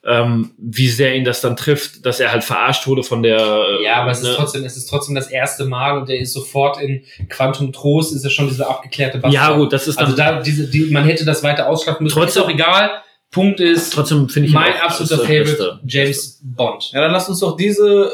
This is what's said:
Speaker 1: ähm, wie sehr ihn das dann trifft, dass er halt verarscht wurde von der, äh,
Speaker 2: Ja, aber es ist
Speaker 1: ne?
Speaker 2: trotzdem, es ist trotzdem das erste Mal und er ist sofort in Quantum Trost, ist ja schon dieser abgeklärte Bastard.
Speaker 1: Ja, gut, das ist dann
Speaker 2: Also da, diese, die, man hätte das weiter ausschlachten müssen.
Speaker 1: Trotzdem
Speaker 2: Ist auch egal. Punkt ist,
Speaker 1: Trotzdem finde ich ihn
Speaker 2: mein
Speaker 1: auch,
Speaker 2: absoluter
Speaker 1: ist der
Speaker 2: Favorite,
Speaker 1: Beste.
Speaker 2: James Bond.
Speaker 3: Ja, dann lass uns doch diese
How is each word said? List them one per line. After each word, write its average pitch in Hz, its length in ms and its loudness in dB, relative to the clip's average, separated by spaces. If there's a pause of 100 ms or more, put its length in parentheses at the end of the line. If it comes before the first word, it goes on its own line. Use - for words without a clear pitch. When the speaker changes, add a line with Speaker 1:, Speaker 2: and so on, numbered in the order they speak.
Speaker 1:
ähm, 117 520 2
wie 120 300 -2
sehr 127 260 2
ihn 131 120 0
das 123 160 -2
dann 120 160 0
trifft, - 480 -2
dass 123 160 -2
er 113 100 0
halt 117 140 -2
verarscht 127 420 0
wurde 131 160 0
von 117 180 -4
der, 113 160 4
äh, 107 460 0
Speaker 2:
Ja, 110 180 2
aber 123 100 0
es 120 100 -2
ist 123 80 -2
Speaker 1:
ne? 123 80 0
Speaker 2:
trotzdem, 143 260 -2
es 127 140 -10
ist 123 80 -12
trotzdem 143 280 -6
das 135 160 -4
erste 131 360 -4
Mal 131 320 -2
und 131 120 -8
er 127 100 -2
ist 123 120 -6
sofort 139 500 -2
in 135 220 -6 (240)
Quantum 131 460 -2
Trost, 156 420 0
ist 135 80 -6
ja 139 60 -4
schon 143 180 0
dieser 127 220 -4
abgeklärte 131 480 -4
Bastard. 135 160 2
Speaker 1:
Ja, 147 240 4
gut, 143 160 2
das 139 160 -2
ist 143 100 -4
dann 151 60 2
Speaker 2:
Also 131 120 0
da, 151 240 2
diese, 147 280 -2
die, 151 160 2
man 143 180 2
hätte 156 220 2
das 147 180 0
weiter 147 240 0
ausschlachten 160 380 -2
müssen. 151 120 0
Speaker 1:
Trotzdem 175 260 2
Speaker 2:
Ist 180 40 0
auch 170 60 -2
egal. 180 380 2 (420)
Punkt 190 280 2
ist, 170 320 2
Speaker 1:
Trotzdem 147 340 2
finde 147 200 0
ich 151 60 4
ihn 151 60 6
Speaker 2:
mein 165 140 2
Speaker 1:
auch, - 140 -4
Speaker 2:
absoluter 165 360 0
Speaker 1:
ist - 60 0
der 151 160 4
Speaker 2:
Favorite, 107 340 -2
Speaker 1:
Beste. - 60 -
Speaker 2:
James 139 580 -2
Bond. 123 480 -6
Speaker 3:
Ja, 135 80 -4
dann 165 140 2
lass 185 160 -2
uns 175 100 -4
doch 196 160 0
diese 202 580 4